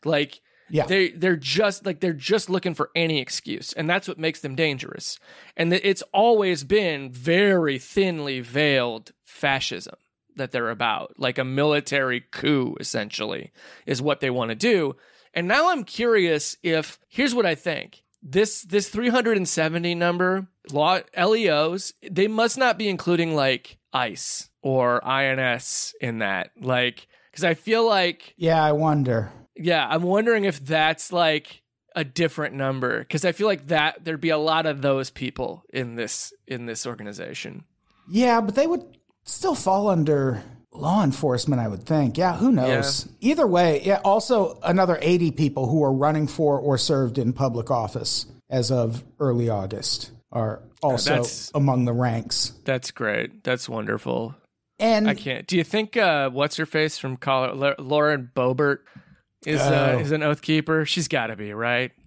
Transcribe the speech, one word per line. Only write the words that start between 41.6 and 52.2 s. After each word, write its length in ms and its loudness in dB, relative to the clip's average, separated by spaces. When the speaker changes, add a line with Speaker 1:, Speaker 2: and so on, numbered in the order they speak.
Speaker 2:
I 60 -2
would 180 -8
think. 320 2
Yeah, 180 2
who 140 4
knows? 560 2
Speaker 1:
Yeah. 100 2
Speaker 2:
Either 160 4
way, 380 4
yeah, 200 2
also 600 2
another 360 4
eighty 300 4
people 380 0
who 160 4
are 100 4
running 320 2
for 320 2
or 180 0
served 400 0
in 160 0
public 380 -2
office 560 -2
as 220 0
of 320 0
early 280 0
August 640 -4
are 320 -4
also 320 2
Speaker 1:
That's 400 -4
Speaker 2:
among 300 2
the 80 0
ranks. 600 -2